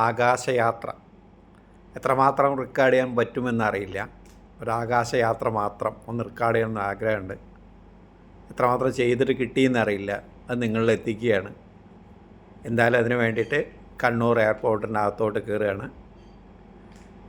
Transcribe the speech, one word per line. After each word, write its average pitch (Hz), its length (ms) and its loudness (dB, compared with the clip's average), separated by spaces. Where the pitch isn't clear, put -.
ആകാശയാത്ര. 120 840 0
എത്രമാത്രം 135 640 2
റെക്കോർഡ് 131 340 2
ചെയ്യാൻ 127 220 2
പറ്റുമെന്നറിയില്ല. 110 880 -2
ഒരു 113 180 -4
ആകാശയാത്ര 117 680 0
മാത്രം 110 340 -4
ഒന്ന് 117 160 -4
റെക്കോർഡ് 117 300 0
ചെയ്യണമെന്ന് 110 300 -2
ആഗ്രഹമുണ്ട്. 101 480 -4
എത്രമാത്രം 123 480 0
ചെയ്തിട്ട് 123 420 0
കിട്ടിയെന്നറിയില്ല, 113 680 0
അത് 123 160 -4
നിങ്ങളിൽ 113 320 2
എത്തിക്കുകയാണ്. 104 560 -2
എന്തായാലും 120 320 4
അതിന് 123 220 0
വേണ്ടിയിട്ട് 113 360 0
കണ്ണൂർ 117 420 2
എയർപോർട്ടിൻ്റെ 110 560 0
അകത്തോട്ട് 104 460 -2
കയറുകയാണ്. 104 400 -4